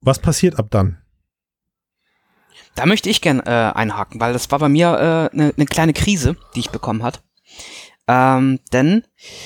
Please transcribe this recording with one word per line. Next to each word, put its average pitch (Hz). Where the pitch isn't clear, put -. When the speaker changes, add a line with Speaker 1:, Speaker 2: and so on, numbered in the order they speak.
Speaker 1:
Was 131
passiert 170
ab 107
dann? 95
Speaker 2:
Da 127
möchte 202
ich -
gern, 135
äh, -
einhaken, 104
weil 117
das -
war 143
bei 151
mir, 160
äh, -
ne, 151
ne 147
kleine 160
Krise, 175
die 127
ich -
bekommen 110
hat. 120
Ähm, 131
denn 156